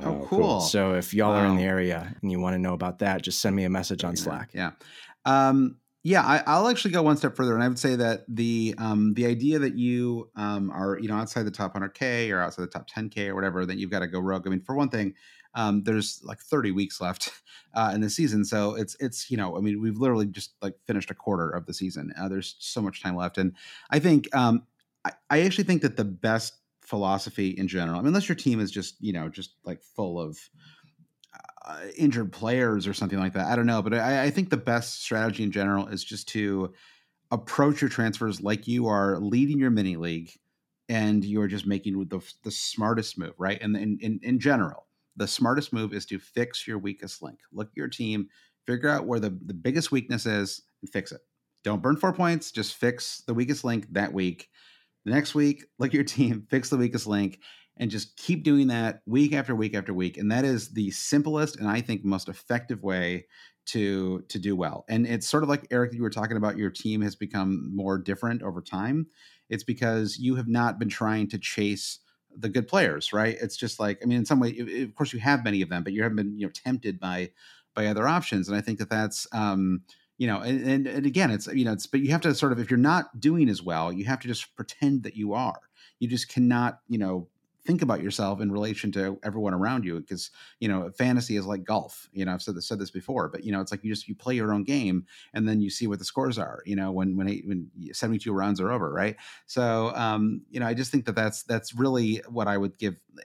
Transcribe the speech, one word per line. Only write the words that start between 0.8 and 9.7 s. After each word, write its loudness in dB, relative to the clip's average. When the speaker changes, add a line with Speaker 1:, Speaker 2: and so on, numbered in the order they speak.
Speaker 3:
if -2
y'all 4
are 4
in 6
Speaker 1:
Wow. 6
Speaker 3:
the 2
area -2
and -2
you 0
wanna 0
know 0
about -4
that, 2
just -4
send 2
me 2
a 0
message -2
on -2
Speaker 1:
Yeah. -4
Speaker 3:
Slack. -6
Speaker 1:
Yeah. -4
Um, 6
yeah, 4
I, 4
I'll 4
actually 0
go 4
one 6
step 0
further, 2
and 4
I 4
would 0
say 2
that 0
the, 0
um, 4
the 2
idea 2
that 0